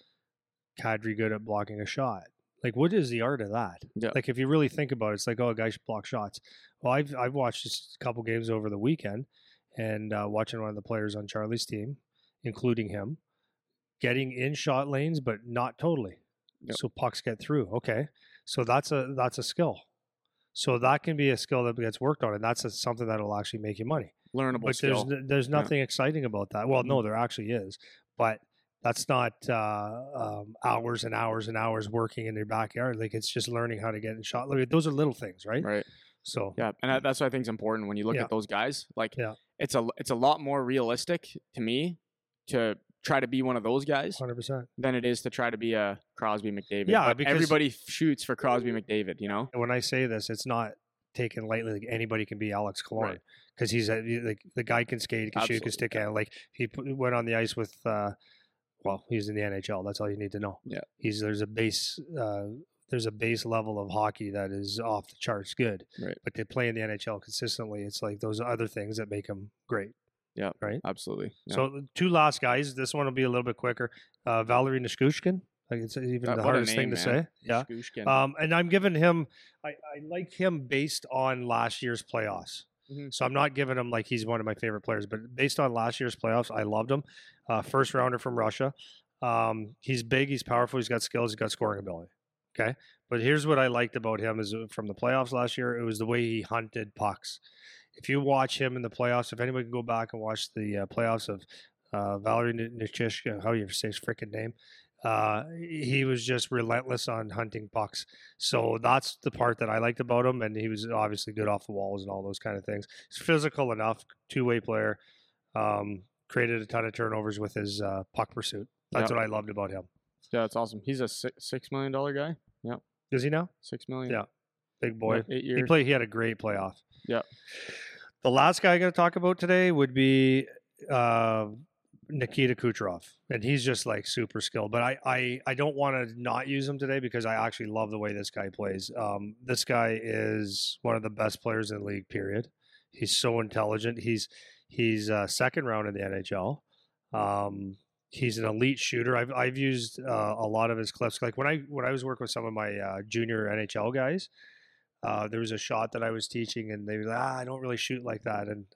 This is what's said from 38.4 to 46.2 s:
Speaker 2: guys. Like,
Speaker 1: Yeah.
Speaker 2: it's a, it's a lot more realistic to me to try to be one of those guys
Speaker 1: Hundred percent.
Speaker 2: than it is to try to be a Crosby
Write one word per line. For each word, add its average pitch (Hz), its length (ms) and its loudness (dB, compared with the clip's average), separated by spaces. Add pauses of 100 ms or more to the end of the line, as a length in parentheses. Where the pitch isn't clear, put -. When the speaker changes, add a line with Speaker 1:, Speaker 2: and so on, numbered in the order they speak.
Speaker 2:
guys. 120 480 -2
Like, 110 220 -2
Speaker 1:
Yeah. 113 160 -4 (260)
Speaker 2:
it's - 160 -2
a, 117 120 4 (100)
it's - 140 -8
a 127 40 2
lot 139 260 4
more 139 220 0
realistic 123 640 0 (280)
to 123 60 -4
me 139 360 0 (500)
to 113 300 0 (260)
try 143 160 4
to 127 80 0
be 131 140 0
one 127 140 2
of 113 80 -2
those 131 220 2
guys 156 320 0
Speaker 1:
Hundred 123 180 -6
percent. 123 320 -6 (100)
Speaker 2:
than 127 160 0
it 123 120 0
is 120 160 2
to 127 80 -4
try 120 200 0
to 113 80 -4
be 113 160 0
a 101 260 0 (180)
Crosby 107 340 0